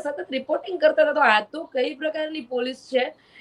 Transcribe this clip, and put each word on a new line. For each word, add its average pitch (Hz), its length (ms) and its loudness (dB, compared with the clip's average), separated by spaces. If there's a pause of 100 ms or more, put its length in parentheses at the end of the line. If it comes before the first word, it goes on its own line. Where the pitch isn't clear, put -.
સતત 285 280 -6
રિપોર્ટિંગ 302 500 -4
કરતા 311 200 4
હતા. 294 100 4
તો 294 100 2
આ 214 200 6
તો 302 220 -10
કઈ 254 320 -4
પ્રકારની 311 460 -6
પોલીસ 247 520 -6
છે 262 160 2 (320)